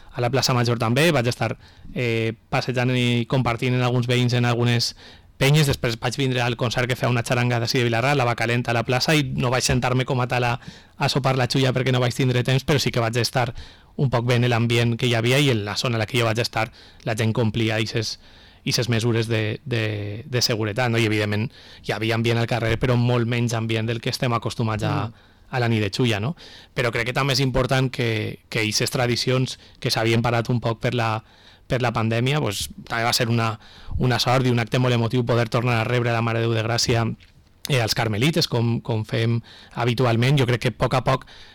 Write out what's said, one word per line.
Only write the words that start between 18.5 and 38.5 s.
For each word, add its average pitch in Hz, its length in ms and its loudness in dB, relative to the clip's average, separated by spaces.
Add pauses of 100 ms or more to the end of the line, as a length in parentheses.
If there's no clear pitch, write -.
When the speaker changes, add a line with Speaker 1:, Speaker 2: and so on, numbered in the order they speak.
Speaker 1:
ixes 131 240 0
mesures 113 400 0
de, 110 380 -2
de, 107 600 -4
de 123 160 -2
seguretat, 110 480 0
no? 113 80 2
I 117 80 2
evidentment 107 440 0 (340)
hi - 80 -6
havia 110 220 -2
ambient 113 240 0
al 117 80 0
carrer, 113 320 -2
però 127 180 0
molt 120 300 2
menys 120 280 -2
ambient 113 320 -2
del 117 140 -4
que 127 100 -6
estem 123 220 -2
acostumats 110 520 -4
a, 107 100 -2 (140)
Speaker 2:
Mm. 117 40 -12 (380)
Speaker 1:
a 131 100 -4
la 120 80 0
nit 113 140 2
de 101 80 -2
Xulla, 113 300 0
no? 123 140 -4 (400)
Però 120 160 0
crec 117 160 -4
que 123 60 -4
també 139 220 0
és 139 60 0
important 131 500 0
que, 107 580 -2
que 113 160 -2
ixes 110 260 0
tradicions 127 680 0 (220)
que 127 100 -4
s'havien 113 320 2
parat 117 260 0
un 123 120 2
poc 113 200 -4
per 120 140 -2
la, 113 280 -2 (460)
per 127 140 -2
la 120 100 2
pandèmia, 117 480 0
pues, 107 300 -4 (180)
també 117 160 -2
va 117 80 2
ser 117 160 0
una, 113 320 0 (380)
una 123 200 2
sort 127 280 2
i 127 40 4
un 120 80 2
acte 117 220 0
molt 127 140 2
emotiu 117 300 0
poder 120 260 2
tornar 120 300 2
a 110 40 0
rebre 120 280 0
la 113 100 0
Mare 113 180 0
de 113 60 0
Déu 113 80 0
de 113 100 0
Gràcia, 117 400 0 (640)
eh, 135 120 2
als 110 140 0
carmelites, 120 540 0
com, 117 320 0